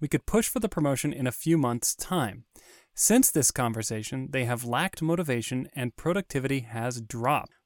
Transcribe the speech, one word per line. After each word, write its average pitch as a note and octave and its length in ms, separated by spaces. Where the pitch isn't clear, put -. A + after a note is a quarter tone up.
we D3+ 60
could - 200
push A3 220
for B3 120
the G#3+ 80
promotion D3 440
in C3 140
a B2 60
few E3 260
months' B2 380
time. B2+ 480
Since - 380
this D3 180
conversation, A#2 800
they C3 140
have A#2 200
lacked C#3 380
motivation C#3 720
and B2 220
productivity C#3 640
has A#2 400
dropped. A#2+ 500